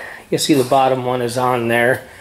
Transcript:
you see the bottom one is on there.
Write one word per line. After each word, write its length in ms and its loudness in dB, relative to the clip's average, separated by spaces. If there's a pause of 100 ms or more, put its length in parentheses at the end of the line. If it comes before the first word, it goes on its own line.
(300)
you 80 0
see 160 2
the 80 4
bottom 420 2
one 160 -2
is 160 -4
on 300 0
there. 400 0 (140)